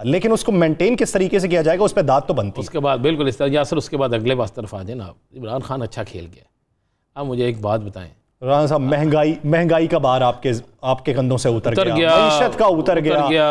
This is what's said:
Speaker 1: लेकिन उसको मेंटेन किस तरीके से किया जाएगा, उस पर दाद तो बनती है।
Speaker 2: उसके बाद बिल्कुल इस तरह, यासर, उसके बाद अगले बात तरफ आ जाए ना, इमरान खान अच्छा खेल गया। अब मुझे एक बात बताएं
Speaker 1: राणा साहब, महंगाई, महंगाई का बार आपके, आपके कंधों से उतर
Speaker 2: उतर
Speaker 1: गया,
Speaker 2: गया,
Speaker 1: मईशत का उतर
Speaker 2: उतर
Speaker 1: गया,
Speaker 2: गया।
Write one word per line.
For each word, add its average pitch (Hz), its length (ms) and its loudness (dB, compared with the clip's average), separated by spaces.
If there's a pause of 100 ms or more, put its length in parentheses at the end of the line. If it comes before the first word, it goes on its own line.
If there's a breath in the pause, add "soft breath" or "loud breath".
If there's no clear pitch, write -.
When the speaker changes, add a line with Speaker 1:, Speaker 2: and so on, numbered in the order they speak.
Speaker 1:
लेकिन 180 260 2
उसको 220 220 0
मेंटेन 170 420 2
किस 220 180 -2
तरीके 190 260 0
से 185 80 -2
किया 175 140 2
जाएगा, 175 240 2
उस 185 80 0
पर 202 100 2
दाद 135 240 2
तो 185 60 -2
बनती 107 280 -4
है। - 20 -8
Speaker 2:
उसके - 160 -6
बाद 139 200 0
बिल्कुल 147 280 0
इस 123 120 -2
तरह, 143 140 0
यासर, 147 240 0
उसके 147 200 -6
बाद 131 160 0
अगले 117 220 0
बात 113 200 -4
तरफ 107 200 -12
आ 95 80 -10
जाए 110 120 -12
ना, 98 180 -12 (220)
इमरान 123 260 -8
खान 131 200 -8
अच्छा 113 220 -8
खेल 87 220 -14
गया। - 240 -20 (680)
अब 143 100 -8
मुझे 123 240 -2
एक 113 120 -6
बात 104 200 0
बताएं 92 280 -14 (320)
Speaker 1:
राणा 143 260 2
साहब, 147 160 0
महंगाई, 151 600 2
महंगाई 165 420 2
का 165 120 0
बार 131 240 2
आपके, 123 280 0 (320)
आपके 131 300 -2
कंधों 127 240 0
से 123 120 0
उतर 117 220 0
Speaker 2:
उतर 117 140 0
Speaker 1:
गया, - 100 0
Speaker 2:
गया, 165 220 4
Speaker 1:
मईशत 156 380 2
का 220 120 2
उतर 175 120 2
Speaker 2:
उतर 165 200 2
Speaker 1:
गया, 147 300 2
Speaker 2:
गया। 156 220 2